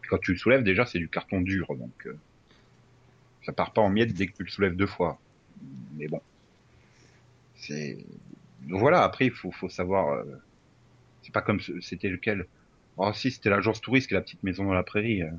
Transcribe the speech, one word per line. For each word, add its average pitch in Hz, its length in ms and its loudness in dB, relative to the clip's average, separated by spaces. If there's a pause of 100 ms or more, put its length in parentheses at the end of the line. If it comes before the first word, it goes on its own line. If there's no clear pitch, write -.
Puis - 80 -16
quand 92 100 2
tu 95 140 0
le 87 40 0
soulèves, 127 260 4
déjà, 95 220 4
c'est - 140 -4
du 82 100 -4
carton - 320 -2
dur, 92 280 0
donc, 62 360 -10
euh, 62 100 -10 (1300)
ça 71 100 -8
part - 180 -2
pas 113 100 4
en 101 80 6
miettes 110 240 2
dès 92 140 0
que - 100 -12
tu 95 60 -8
le 85 60 -10
soulèves 95 260 2
deux 98 100 2
fois. 85 320 0 (800)
Mais 73 100 -6
bon, 78 140 -6 (1300)
c'est, 73 420 -8 (640)
donc 80 180 -4
voilà. 147 240 6
Après, 98 220 2
il 123 60 4
faut, - 180 -8
faut 90 200 -8
savoir, 92 400 2
euh, 62 140 -2 (1000)
c'est - 100 -20
pas 107 80 2
comme 104 180 2
ce, 90 220 -8
c'était 95 280 -6
lequel. 92 360 -2 (540)
Oh 98 140 4
si, - 160 -2
c'était 110 220 0
l'agence 101 280 4
touriste 127 320 2
et 98 40 0
la 92 60 2
petite - 200 -14
maison 98 240 -2
dans 98 80 2
la 92 80 4
prairie. 104 400 -2
Euh. 80 180 -4